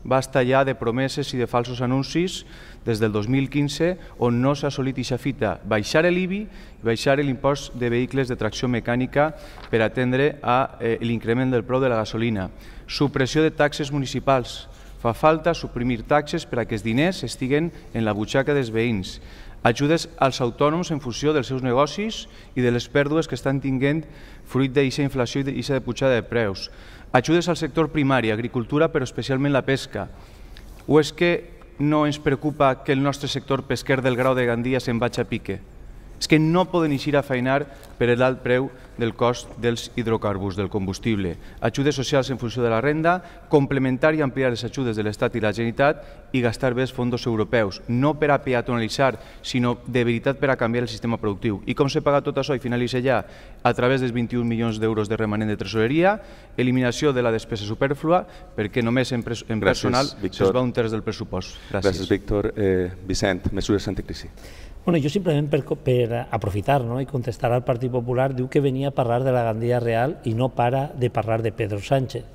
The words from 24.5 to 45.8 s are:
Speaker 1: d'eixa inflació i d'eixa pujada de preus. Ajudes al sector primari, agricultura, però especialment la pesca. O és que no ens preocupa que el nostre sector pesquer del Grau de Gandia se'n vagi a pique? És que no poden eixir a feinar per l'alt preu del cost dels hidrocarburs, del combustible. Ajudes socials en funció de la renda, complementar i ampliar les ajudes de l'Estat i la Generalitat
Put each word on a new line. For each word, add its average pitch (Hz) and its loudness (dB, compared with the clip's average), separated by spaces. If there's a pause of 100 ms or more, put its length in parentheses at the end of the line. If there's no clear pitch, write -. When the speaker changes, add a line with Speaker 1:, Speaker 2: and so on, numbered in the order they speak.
Speaker 1:
d'eixa 139 2
inflació 135 0
i 139 -2
d'eixa 123 -2
pujada 127 2
de 110 0
preus. 110 -2 (420)
Ajudes 156 4
al 165 0
sector 156 0
primari, 135 2
agricultura, 120 0
però 147 0
especialment 131 -2
la 127 2
pesca. 123 -2 (800)
O 143 6
és 147 -2
que - 0 (220)
no 151 2
ens 147 -2
preocupa 139 2
que 143 2
el 135 2
nostre 139 0
sector 127 -2
pesquer 131 0
del 127 2
Grau 127 2
de 123 2
Gandia 120 0
se'n 117 0
vagi 120 -2
a 113 0
pique? 98 -4 (640)
És - -4
que 160 6
no 165 4
poden 165 2
eixir 139 -2
a 139 4
feinar 131 0 (320)
per 120 4
l'alt 127 4
preu 127 2 (340)
del 117 0
cost 123 0
dels 117 -2 (100)
hidrocarburs, 104 0
del 95 -2
combustible. 95 -2 (260)
Ajudes 135 2
socials 131 0
en 131 -4
funció 117 -4
de 117 2
la 113 2
renda, 156 2 (340)
complementar 135 4
i 156 0
ampliar 131 2
les 113 -4
ajudes 117 -2
de 110 0
l'Estat 113 0
i - 0
la 104 2
Generalitat 139 0